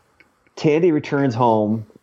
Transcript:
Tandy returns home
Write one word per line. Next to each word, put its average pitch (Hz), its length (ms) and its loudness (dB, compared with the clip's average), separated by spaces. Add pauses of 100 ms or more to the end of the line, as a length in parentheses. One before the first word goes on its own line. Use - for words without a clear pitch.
(560)
Tandy 160 360 2
returns 139 420 -2
home 110 520 0 (160)